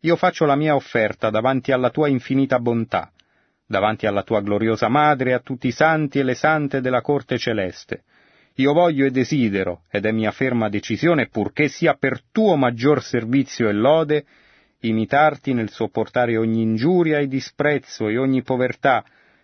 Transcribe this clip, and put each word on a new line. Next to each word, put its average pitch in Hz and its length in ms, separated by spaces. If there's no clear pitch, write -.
io 165 140
faccio 175 300
la 143 100
mia 151 200
offerta 113 540
davanti 123 440
alla 127 160
tua 151 180
infinita 135 520
bontà, 117 520
davanti 104 380
alla 101 180
tua 110 180
gloriosa 107 460
madre 135 440
e - 20
a 123 60
tutti 127 280
i 123 40
santi 156 480
e 139 40
le 127 120
sante 151 440
della 127 220
corte 139 360
celeste. 101 680
Io 135 140
voglio 156 340
e 135 60
desidero, 110 800
ed 104 160
è 110 60
mia 110 200
ferma 123 380
decisione, 113 580
purché 110 400
sia 160 280
per 127 260
tuo 214 240
maggior 127 480
servizio 123 640
e 104 60
lode, 147 520
imitarti 135 720
nel 113 180
sopportare 113 640
ogni 113 240
ingiuria 151 560
e 147 100
disprezzo 135 800
e 107 100
ogni 131 260
povertà, 127 600